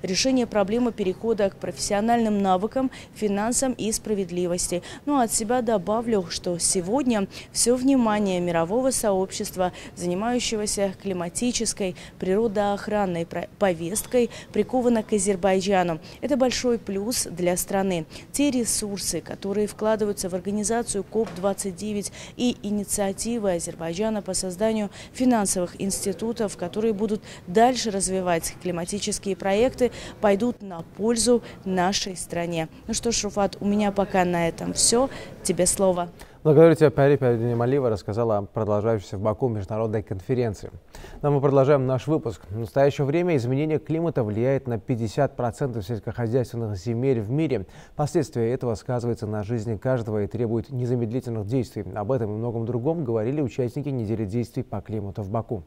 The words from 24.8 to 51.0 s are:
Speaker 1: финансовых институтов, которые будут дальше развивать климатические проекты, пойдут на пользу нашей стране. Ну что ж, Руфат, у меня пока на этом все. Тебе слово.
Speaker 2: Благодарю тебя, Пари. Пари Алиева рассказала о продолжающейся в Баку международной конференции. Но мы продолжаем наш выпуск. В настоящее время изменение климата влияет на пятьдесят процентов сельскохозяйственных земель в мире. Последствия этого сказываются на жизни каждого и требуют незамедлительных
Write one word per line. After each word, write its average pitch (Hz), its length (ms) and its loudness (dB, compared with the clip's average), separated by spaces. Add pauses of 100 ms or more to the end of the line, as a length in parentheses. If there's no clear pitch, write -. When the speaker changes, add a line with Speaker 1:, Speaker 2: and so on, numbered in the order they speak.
Speaker 1:
финансовых 214 680 2
институтов, 202 760 -4
которые 214 360 -2
будут 208 280 -2 (260)
дальше 233 440 4
развивать 185 680 0
климатические 185 760 -4
проекты, 226 540 2 (280)
пойдут 214 420 2
на 175 220 -10 (140)
пользу 226 440 4 (220)
нашей 185 540 0
стране. 170 500 -4 (200)
Ну 226 60 -4
что 233 200 -2
ж, - 100 -2
Руфат, 196 380 0
у 190 40 -4
меня 202 280 2
пока 190 320 2
на 175 240 2
этом 170 240 -6
все. 247 360 2 (340)
Тебе 175 220 2
слово. 180 440 2 (340)
Speaker 2:
Благодарю 156 320 10
тебя, 151 160 6
Пари. 143 240 6
Пари 120 420 2
Алиева 127 320 2
рассказала 107 480 0
о 101 40 0
продолжающейся 104 760 0
в 95 40 -6
Баку 107 260 0
международной 107 560 -2
конференции. 113 680 -2 (500)
Но 147 100 2
мы 143 80 4
продолжаем 135 480 6
наш 131 180 0
выпуск. 147 440 -2
В 104 100 -6
настоящее 139 460 2
время 165 320 2
изменение 135 420 0
климата 156 460 0
влияет 123 420 0
на 120 100 -2
пятьдесят 117 600 0
процентов 120 480 -2
сельскохозяйственных 117 920 -2
земель 120 440 0
в 104 100 -4
мире. 135 340 0 (300)
Последствия 127 560 0
этого 123 240 -2
сказываются 120 500 -4
на 107 180 -4
жизни 110 340 -4
каждого 113 460 0
и 98 40 -2
требуют 113 420 -2
незамедлительных 120 800 -2